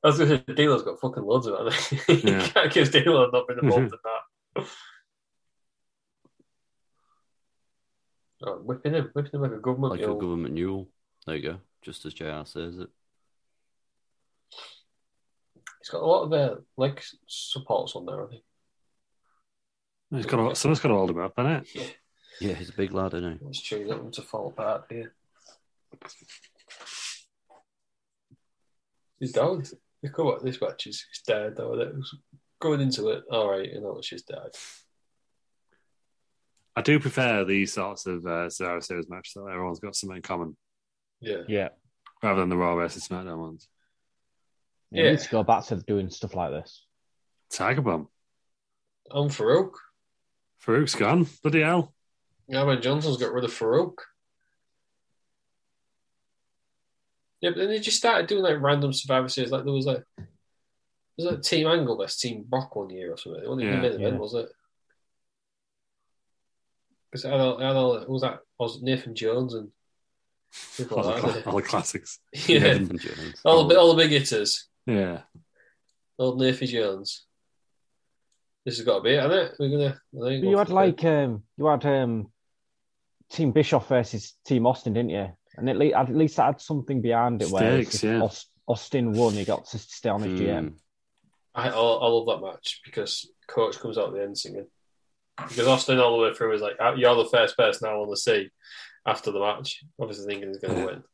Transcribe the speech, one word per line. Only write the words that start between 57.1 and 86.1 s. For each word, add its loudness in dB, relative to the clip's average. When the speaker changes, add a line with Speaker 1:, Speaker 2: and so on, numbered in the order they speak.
Speaker 1:
Yeah, 0
but -4
then 0
they -2
just -2
started 2
doing, 0
like, 2
random 2
Survivor 0
Series. -4
Like, -4
there -2
was, 0
like, -2
there -16
was, -4
like, -4
Team 2
Angle 2
versus -6
Team -6
Rock -4
one -6
year -10
or -8
something. -12
It -8
wasn't -4
even 0
Speaker 2:
Yeah. 0
Speaker 1:
main 2
event, -2
Speaker 4:
Yeah. -4
Speaker 1:
was -8
it? -4
'Cause -12
I -6
don't, 2
I 0
don't, 2
it -14
was, -2
like, -4
was -4
Nathan -2
Jones -2
and -10
people -4
Speaker 2:
All 0
the 0
Speaker 1:
like -2
Speaker 2:
cla-, 0
Speaker 1:
that. -4
Speaker 2:
all -2
the 0
classics. -4
Speaker 1:
<laughs> -8
Yeah. 8
Speaker 3:
Nathan -2
Jones. -10
Speaker 1:
All 10
the, 10
all 12
the 6
big 6
hitters. 0
Speaker 2:
Yeah. 0
Speaker 1:
Old 0
Nathan 2
Jones. -4
This -6
has -6
gotta 2
be 4
it, 2
hasn't 2
it? -20
We're 0
gonna, 0
I -
think -8
Speaker 4:
But -4
you 0
Speaker 1:
we'll 4
Speaker 4:
had, 2
like, 2
um, 2
you 0
had, 4
um, 0
Team 2
Bischoff 4
versus 0
Team 2
Austin, 0
didn't 0
you? -4
And -4
at 0
le-, 4
at 0